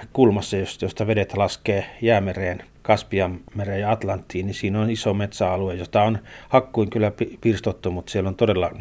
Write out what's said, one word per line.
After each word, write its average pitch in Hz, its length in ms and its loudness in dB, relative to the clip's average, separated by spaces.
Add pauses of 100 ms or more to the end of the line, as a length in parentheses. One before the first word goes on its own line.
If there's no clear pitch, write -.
(120)
kulmassa, 104 440 4
jos-, - 260 -6
josta 98 240 -4
vedet 104 300 0
laskee 98 500 0 (140)
Jäämereen, 98 640 0 (200)
Kaspianmereen 98 960 0
ja 104 100 0
Atlanttiin, 95 560 -4
niin 95 80 -4
siinä 104 260 -2
on 110 100 0
iso 110 240 0
metsäalue, 95 600 -2
jota 92 280 0
on 110 160 2 (300)
hakkuin 117 420 2
kyllä 107 200 0
pi-, - 300 -6
pirstottu, 98 500 0
mutta 87 220 -6
siellä 98 160 0
on 92 60 -4
todella 92 360 2 (100)